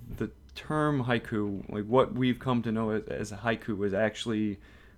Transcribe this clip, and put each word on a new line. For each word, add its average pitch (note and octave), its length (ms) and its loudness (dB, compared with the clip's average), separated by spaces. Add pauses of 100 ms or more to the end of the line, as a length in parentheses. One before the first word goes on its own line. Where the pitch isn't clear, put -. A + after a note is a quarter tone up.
(180)
the G#2+ 120 -2 (240)
term D3+ 520 0
haiku, G#2 640 0
like, G#2 140 -2
what A2+ 280 4
we've B2+ 240 2
come B2 240 0
to A2+ 100 -2
know A2 200 0
as, G#2+ 140 0
as G#2 260 -4
a G2 60 -10
haiku, A2+ 380 -2
was G2 200 0
actually G#2+ 640 0 (380)